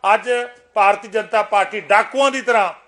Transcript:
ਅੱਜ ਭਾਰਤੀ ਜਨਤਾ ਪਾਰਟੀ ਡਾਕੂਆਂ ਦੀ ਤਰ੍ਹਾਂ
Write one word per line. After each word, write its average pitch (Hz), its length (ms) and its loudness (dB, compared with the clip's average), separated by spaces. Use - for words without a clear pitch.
ਅੱਜ 226 160 -2
ਭਾਰਤੀ 208 340 2
ਜਨਤਾ 208 360 -2
ਪਾਰਟੀ 202 380 -2
ਡਾਕੂਆਂ 226 500 2
ਦੀ 262 100 -6
ਤਰ੍ਹਾਂ 208 320 0